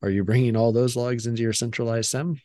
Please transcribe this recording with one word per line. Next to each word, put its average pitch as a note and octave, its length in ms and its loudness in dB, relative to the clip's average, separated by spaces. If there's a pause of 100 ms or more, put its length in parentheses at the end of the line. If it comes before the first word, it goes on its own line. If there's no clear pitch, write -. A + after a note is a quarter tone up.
Are G2+ 60 0
you G2 140 2
bringing A2+ 320 2
all A2+ 160 4
those A#2+ 240 2
logs A#2+ 320 -4
into A#2 140 -2
your A2+ 120 0
centralized A2+ 580 -2
sim? D3+ 340 -4